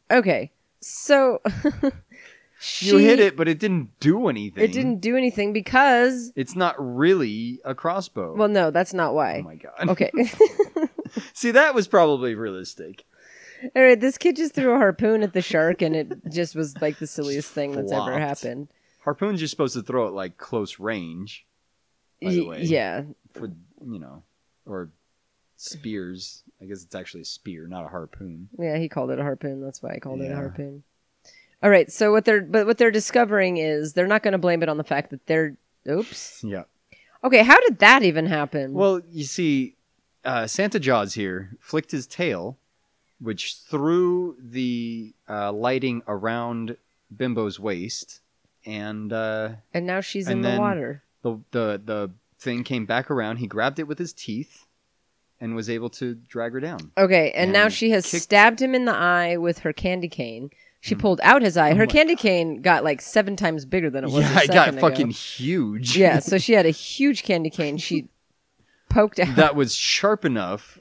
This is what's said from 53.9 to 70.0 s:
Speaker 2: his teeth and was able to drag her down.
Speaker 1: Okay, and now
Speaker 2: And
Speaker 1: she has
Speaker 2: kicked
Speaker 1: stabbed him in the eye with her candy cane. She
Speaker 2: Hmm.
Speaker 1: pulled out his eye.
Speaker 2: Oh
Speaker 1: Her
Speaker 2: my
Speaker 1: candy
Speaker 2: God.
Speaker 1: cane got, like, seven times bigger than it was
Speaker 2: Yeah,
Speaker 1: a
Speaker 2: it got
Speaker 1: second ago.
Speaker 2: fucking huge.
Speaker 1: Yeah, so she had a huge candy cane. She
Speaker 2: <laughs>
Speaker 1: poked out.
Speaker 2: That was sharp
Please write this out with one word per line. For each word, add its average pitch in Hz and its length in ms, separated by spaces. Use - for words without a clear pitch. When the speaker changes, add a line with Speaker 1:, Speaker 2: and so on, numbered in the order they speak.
Speaker 2:
his 170 160
teeth - 520
and 113 140
was 110 140
able 117 200
to 123 260
drag 117 380
her 131 80
down. 151 360
Speaker 1:
Okay, 185 380
and 185 160
now 208 140
Speaker 2:
And 208 80
Speaker 1:
she 226 160
has 196 200
Speaker 2:
kicked 170 140
Speaker 1:
stabbed 226 380
him 262 120
in 254 120
the 220 100
eye 175 400
with 170 240
her 156 140
candy 180 340
cane. 120 440
She 107 140
Speaker 2:
Hmm. 104 60
Speaker 1:
pulled 190 220
out 254 180
his 180 160
eye. 151 140
Speaker 2:
Oh 170 40
Speaker 1:
Her 220 100
Speaker 2:
my - 60
Speaker 1:
candy 320 240
Speaker 2:
God. - 60
Speaker 1:
cane 165 400
got, 156 240
like, 151 160
seven 202 340
times 160 300
bigger 165 240
than 131 160
it 131 60
was 147 120
Speaker 2:
Yeah, 143 160
Speaker 1:
a 156 40
Speaker 2:
it 139 40
got - 60
Speaker 1:
second 127 120
ago. 160 120
Speaker 2:
fucking 120 200
huge. 127 880
Speaker 1:
Yeah, 170 220
so - 180
she 226 160
had 190 120
a 165 40
huge 269 540
candy 165 260
cane. 147 280
She 165 300
Speaker 2:
<laughs> - 400
Speaker 1:
poked 208 300
out. 147 160
Speaker 2:
That 147 220
was 131 180
sharp - 480